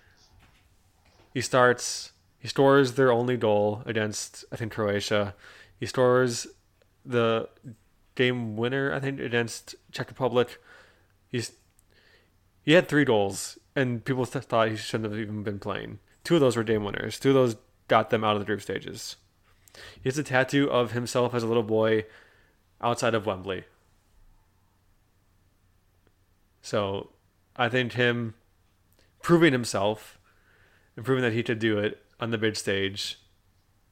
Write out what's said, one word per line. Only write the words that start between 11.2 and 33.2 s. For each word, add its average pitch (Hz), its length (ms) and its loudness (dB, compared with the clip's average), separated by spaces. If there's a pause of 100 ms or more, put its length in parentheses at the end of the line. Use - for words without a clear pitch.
He's, 117 240 -6 (1120)
he 147 100 2
had 175 160 6
three 147 160 4
goals, 101 540 0 (180)
and 123 280 -2
people 127 220 0
th-, 127 180 -8
thought 113 240 2
he 110 80 -4
shouldn't 110 360 -6
have 107 80 -6
even 107 220 -6
been 101 160 -6
playing. 107 420 -8 (240)
Two 165 100 0
of 170 60 4
those 127 160 4
were 113 80 0
game 110 200 2
winners. 104 360 -6
Two 135 100 2
of 139 40 6
those 123 220 4 (320)
got 110 220 4
them 110 140 0
out 107 120 4
of 104 40 -2
the 98 60 -6
group 101 140 -4
stages. 98 560 -10 (880)
He - 60 -2
has 131 100 -2
a 151 40 -4
tattoo 135 480 2
of 120 220 2
himself 123 420 -2
as 120 80 0
a 113 40 -2
little 117 160 2
boy 110 420 2 (800)
outside 120 320 0
of 107 100 -2
Wembley. 95 400 -6 (3000)
So 101 500 -4 (460)
I 120 140 0
think 123 220 0
him 120 420 0 (880)
proving 165 300 6
himself 110 640 -2 (760)
and 113 120 -10
proving 131 160 0
that 120 100 0
he 117 100 -2
could 117 160 -2
do 107 200 0
it 104 240 -4 (160)
on 117 140 -6
the 113 60 -2
big 107 180 0
stage 98 600 -4 (720)